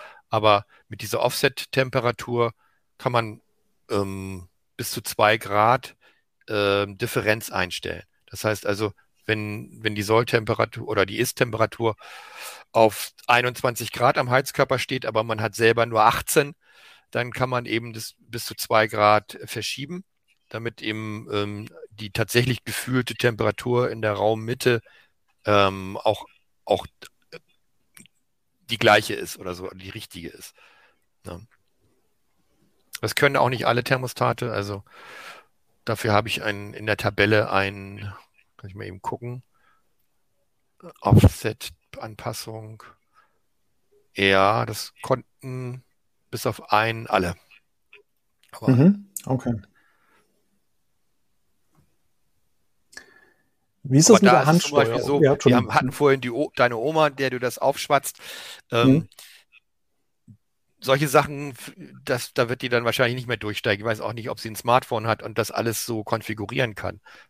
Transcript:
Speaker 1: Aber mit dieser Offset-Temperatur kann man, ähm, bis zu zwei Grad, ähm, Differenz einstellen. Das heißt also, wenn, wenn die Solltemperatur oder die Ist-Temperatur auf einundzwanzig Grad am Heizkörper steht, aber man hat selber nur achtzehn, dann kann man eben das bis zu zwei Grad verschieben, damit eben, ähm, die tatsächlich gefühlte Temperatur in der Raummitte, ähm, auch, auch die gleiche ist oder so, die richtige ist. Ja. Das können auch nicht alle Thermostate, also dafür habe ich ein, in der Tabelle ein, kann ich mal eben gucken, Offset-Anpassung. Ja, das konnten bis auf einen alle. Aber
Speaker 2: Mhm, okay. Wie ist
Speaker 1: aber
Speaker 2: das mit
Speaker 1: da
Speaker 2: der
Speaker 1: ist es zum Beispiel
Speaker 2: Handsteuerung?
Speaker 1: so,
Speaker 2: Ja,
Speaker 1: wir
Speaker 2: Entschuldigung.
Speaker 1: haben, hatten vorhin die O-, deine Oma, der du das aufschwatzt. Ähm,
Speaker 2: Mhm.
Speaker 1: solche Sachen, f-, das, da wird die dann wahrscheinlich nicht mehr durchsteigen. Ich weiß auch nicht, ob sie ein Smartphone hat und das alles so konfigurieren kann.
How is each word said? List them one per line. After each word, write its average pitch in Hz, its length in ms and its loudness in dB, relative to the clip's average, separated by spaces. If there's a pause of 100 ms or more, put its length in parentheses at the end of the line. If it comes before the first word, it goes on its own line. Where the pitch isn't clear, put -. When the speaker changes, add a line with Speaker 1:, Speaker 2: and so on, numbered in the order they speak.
(300)
Speaker 1:
Aber 107 360 4 (240)
mit - 120 -12
dieser - 200 -4
Offset-Temperatur 123 1300 -2 (440)
kann 123 140 -4
man, 113 300 -2 (500)
ähm, 95 580 -4 (280)
bis 117 140 -8
zu 123 100 -8
zwei 107 360 2
Grad, 110 580 0 (540)
ähm, 101 480 -2
Differenz 110 540 -2
einstellen. 90 520 -6 (220)
Das - 180 -14
heißt 107 220 -2
also, 101 280 -2 (320)
wenn, 107 560 -6
wenn 107 140 -4
die 101 80 -4
Solltemperatur 110 840 0
oder 101 180 2
die 104 140 -8
Ist-Temperatur 113 760 -2 (760)
auf 113 380 4 (160)
einundzwanzig 120 680 0
Grad 127 240 2
am 123 120 -2
Heizkörper 131 500 0
steht, - 260 -6
aber 110 180 0
man 113 160 -4
hat 107 160 -4
selber 113 300 4
nur 113 160 2
achtzehn, 143 540 2 (560)
dann 120 200 -4
kann 127 180 -2
man 123 160 -2
eben 117 280 -4
das 110 260 -12
bis 113 260 -10
zu - 100 -12
zwei 110 320 2
Grad 107 580 2
verschieben, 139 580 -10 (460)
damit 113 320 -10
eben, 107 500 -8
ähm, 104 380 -4 (220)
die 107 200 -14
tatsächlich 120 540 0
gefühlte 127 500 -4
Temperatur 120 760 0
in 113 100 -10
der 107 120 0
Raummitte, 113 680 0 (640)
ähm, 98 520 2
auch, - 280 0 (400)
auch - 200 0 (1800)
die 113 80 -6
gleiche 107 360 4
ist - 240 -10
oder 90 180 -8
so, 92 140 -12
die 92 200 -18
richtige 85 400 -14
ist. - 240 -20 (720)
Ja. 87 140 -14 (1600)
Das 110 140 -4
können 143 220 2
auch 127 120 4
nicht 123 180 -2
alle 120 160 2
Thermostate, 123 680 -2
also 101 320 -6 (1040)
dafür 113 260 -2
habe 107 160 4
ich - 160 -6
ein, 101 300 -8
in 104 140 -10
der 104 100 0
Tabelle 104 540 2
ein, 98 600 -4 (460)
kann 101 120 -16
ich 92 60 -18
mal 104 120 -12
eben 95 140 -16
gucken, 123 420 -10 (1600)
Offset-Anpassung. - 1800 0 (1300)
Ja, 98 500 4
das - 360 -10
konnten 127 840 -6 (480)
bis - 140 -6
auf - 260 -4
einen 113 360 0
alle. 92 280 0 (1160)
Aber 113 180 -2
Speaker 2:
Mhm, 170 400 6 (160)
okay. 127 300 -2 (4000)
Wie 135 140 4
ist 165 120 8
Speaker 1:
aber 214 100 12
Speaker 2:
das - 20 2
mit 196 100 8
Speaker 1:
da - 0 -
Speaker 2:
der 127 120 6
Speaker 1:
ist 151 80 4
es 170 100 6
zum - 140 -4
Beispiel 123 260 2
Speaker 2:
Handsteuerung? - 0 -
Speaker 1:
so, 143 160 0
Speaker 2:
Ja, 139 40 6
Speaker 1:
wir 139 120 6
Speaker 2:
Entschuldigung. 123 360 4
Speaker 1:
haben, - 60 -6
hatten 135 160 2
vorhin 139 300 2
die 123 100 -6
O-, 135 240 -4
deine 120 220 2
Oma, 151 320 2
der 135 200 -4
du 123 100 -6
das 123 180 -4
aufschwatzt. - 640 -2 (520)
Ähm, 120 180 4
Speaker 2:
Mhm. 151 200 4 (1700)
Speaker 1:
solche 139 280 2
Sachen, 143 440 0
f-, - 220 -18 (320)
das, - 280 -4
da 120 160 0
wird 123 120 -6
die 127 80 -4
dann 117 160 0
wahrscheinlich 120 300 0
nicht 123 120 -10
mehr 120 100 -4
durchsteigen. 104 480 -2
Ich 113 40 -2
weiß 110 120 -2
auch 107 120 -6
nicht, 117 160 -10
ob - 100 -8
sie 110 100 -10
ein 110 60 -12
Smartphone 117 520 0
hat 110 160 -2
und 107 140 -8
das 113 140 -2
alles - 340 -4
so 110 180 -6
konfigurieren 113 720 -4
kann. 92 260 -10 (280)